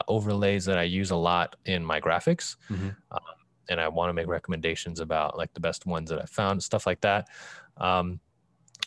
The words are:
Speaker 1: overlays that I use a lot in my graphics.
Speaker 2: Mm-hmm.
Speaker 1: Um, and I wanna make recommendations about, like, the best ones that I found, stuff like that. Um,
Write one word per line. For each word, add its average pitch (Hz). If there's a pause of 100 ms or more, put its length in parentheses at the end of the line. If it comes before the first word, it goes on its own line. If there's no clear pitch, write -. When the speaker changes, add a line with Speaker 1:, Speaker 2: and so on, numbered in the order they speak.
Speaker 1:
overlays 101
that 95
I 87
use 92
a 90
lot 85 (100)
in 90
my 78
graphics. 85 (140)
Speaker 2:
Mm-hmm. 98 (220)
Speaker 1:
Um, - (500)
and 85
I 80
wanna 85
make 82
recommendations 82
about, 78
like, 82
the -
best 82
ones 80
that 78
I -
found, 98
stuff -
like 90
that. 104 (500)
Um, 90 (680)